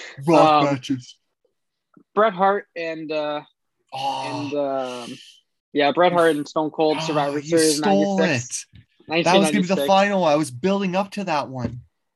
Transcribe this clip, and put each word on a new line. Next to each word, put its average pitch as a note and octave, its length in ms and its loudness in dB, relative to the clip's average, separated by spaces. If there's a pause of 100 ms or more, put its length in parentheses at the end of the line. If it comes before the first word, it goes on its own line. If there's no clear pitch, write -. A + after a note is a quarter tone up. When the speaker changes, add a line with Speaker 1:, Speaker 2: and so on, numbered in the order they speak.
(260)
Speaker 1:
Rock D3+ 380 6
Speaker 2:
Um, C#3+ 100 0
Speaker 1:
matches. C3 420 -8 (1000)
Speaker 2:
Bret G#3+ 180 2
Hart G3 420 0
and, D#3+ 380 -10
uh, D3 300 -6 (500)
Speaker 1:
Oh. - 580 -8
Speaker 2:
and, C#3+ 40 -8
um, C3 640 -6 (540)
yeah, C#3+ 200 2
Bret F3 200 4
Hart E3 240 4
and D3 120 -6
Stone D#3 240 -2
Cold D3+ 280 0
Speaker 1:
Oh, D#3+ 60 -8
Speaker 2:
Survivor D3 320 -2
Speaker 1:
you C#3+ 80 -10 (120)
Speaker 2:
Series D#3 200 2
Speaker 1:
stole G3 400 2
Speaker 2:
ninety-six. D3+ 540 -2
Speaker 1:
it. - 520 -6
That F3+ 140 6
was F3+ 120 4
gonna F#3+ 120 0
be F3 60 -4
the F#3+ 80 0
Speaker 2:
Nineteen - 0 -
ninety-six. C#3+ 100 0
Speaker 1:
final. G3 380 2
I D3+ 120 4
was D3+ 140 0
building F#3 460 -2
up G3 160 -2
to G3+ 120 -8
that D3 240 -4
one. B2 320 -8 (360)